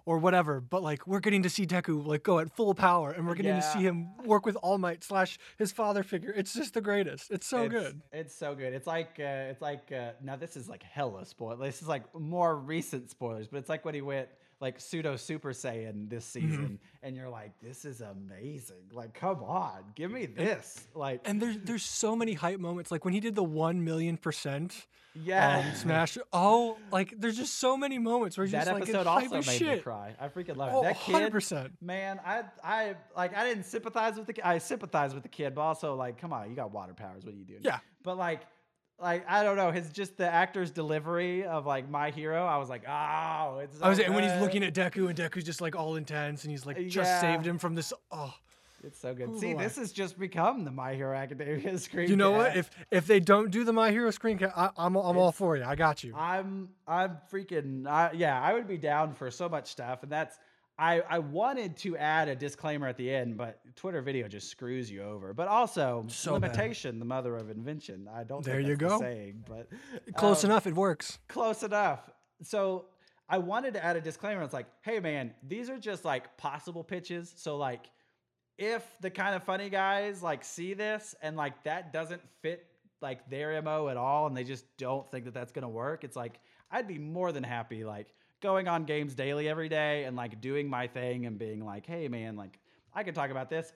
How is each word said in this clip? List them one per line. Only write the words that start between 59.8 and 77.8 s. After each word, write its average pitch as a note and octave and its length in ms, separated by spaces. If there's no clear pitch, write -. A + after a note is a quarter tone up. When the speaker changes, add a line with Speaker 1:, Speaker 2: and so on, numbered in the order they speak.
Speaker 2:
and D3 80
that's, D#3 260
I, E3+ 320
I E3+ 120
wanted F#3+ 580
to E3+ 180
add D#3 320
a C#3 60
disclaimer C#3+ 540
at B2 100
the B2 100
end, B2 300
but A#2 220
Twitter F3 260
video C3 240
just G2+ 240
screws B2 400
you G2 140
over. G2+ 280
But E3 140
also, D#3+ 640
Speaker 1:
So D3+ 300
bad. - 120
Speaker 2:
limitation, G3+ 480
the A#2 60
mother B2 320
of A2 120
invention. A2 640
I A#2 120
don't C3+ 200
Speaker 1:
There C3 120
Speaker 2:
think C#3 120
Speaker 1:
you D3 80
Speaker 2:
that's C#3+ 60
the G#3+ 60
Speaker 1:
go. - 20
Speaker 2:
saying, A2 480
but, A2+ 200
Speaker 1:
Close G3+ 280
Speaker 2:
um, G3 60
Speaker 1:
enough, G#3+ 160
it E3+ 80
works. F3+ 540
Speaker 2:
Close A3 340
enough. G3+ 480
So F#3+ 440
I F#3 100
wanted G#3+ 360
to F3 100
add E3+ 120
a E3 40
disclaimer. F3+ 420
It's C#3 100
like, B2+ 140
Hey, A3+ 160
man, D3 340
these A3+ 280
are C4 80
just, G#3 260
like, C3+ 320
possible D#3 460
pitches. F3 540
So, D3+ 200
like, C3 300